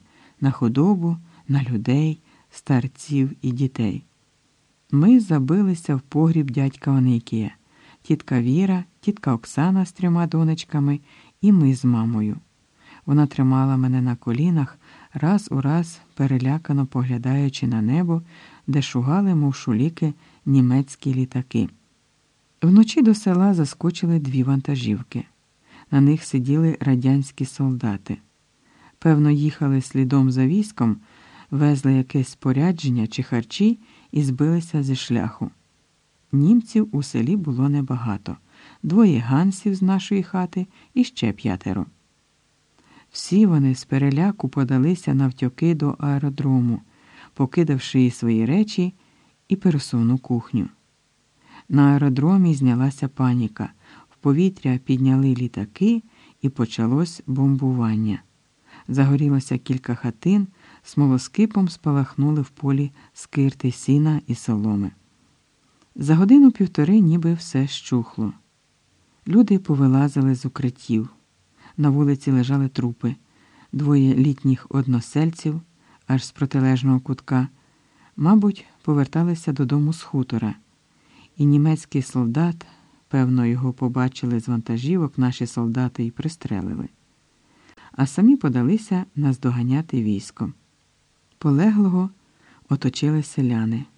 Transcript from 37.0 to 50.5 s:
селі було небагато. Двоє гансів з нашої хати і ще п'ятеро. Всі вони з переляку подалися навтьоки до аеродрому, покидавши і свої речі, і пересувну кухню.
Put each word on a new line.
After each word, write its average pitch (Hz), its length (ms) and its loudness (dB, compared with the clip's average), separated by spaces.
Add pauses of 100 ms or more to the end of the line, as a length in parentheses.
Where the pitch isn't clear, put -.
селі 123 320 -2
було 143 340 -2
небагато. 123 680 -4 (460)
Двоє 175 360 4
гансів 185 560 0
з 190 60 -8
нашої 190 420 0
хати 185 440 -6 (260)
і 247 100 2
ще - 280 -4
п'ятеро. 95 540 -6 (1300)
Всі 208 340 2
вони 139 300 2
з - 100 -12
переляку 139 640 -2
подалися 135 640 -2
навтьоки 135 600 0
до 143 240 -4
аеродрому, 135 840 0 (520)
покидавши 135 720 0
і 123 60 2
свої 113 340 -2
речі, 180 480 0 (540)
і 190 80 -2
пересувну 131 600 0
кухню. 120 500 -4 (1040)